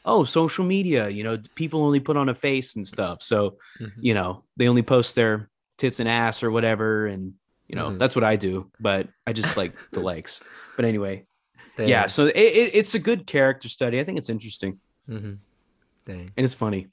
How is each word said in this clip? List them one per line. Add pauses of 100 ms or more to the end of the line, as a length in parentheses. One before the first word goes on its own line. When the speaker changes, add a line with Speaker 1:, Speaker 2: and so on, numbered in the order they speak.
Speaker 1:
oh,
social
media,
you
know, (180)
people
only
put
on
a
face
and
stuff.
So, (220)
Speaker 2:
Mm-hmm.
Speaker 1:
you
know, (140)
they
only
post
their (280)
tits
and
ass
or
whatever.
And, (340)
you
know,
Speaker 2:
Mm-hmm.
Speaker 1:
that's
what
I
do, (120)
but (180)
I
just
like (100)
Speaker 2:
<laughs>
Speaker 1:
the
likes. (340)
But
anyway, (520)
Speaker 2:
Dang.
Speaker 1:
yeah.
So
it,
it,
it's
a
good
character
study.
I
think
it's
interesting. (320)
Speaker 2:
Mm-hmm. (680)
Dang.
Speaker 1:
And
it's
funny.